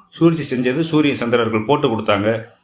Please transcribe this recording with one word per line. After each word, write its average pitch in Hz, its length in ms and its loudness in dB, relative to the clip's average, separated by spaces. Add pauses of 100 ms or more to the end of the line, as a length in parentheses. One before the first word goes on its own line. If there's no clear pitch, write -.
சூழ்ச்சி 165 360 0
செஞ்சது, 127 360 -2
சூரிய 151 340 0
சந்திரர்கள் 113 520 0
போட்டு 143 220 0
கொடுத்தாங்க 107 400 0 (360)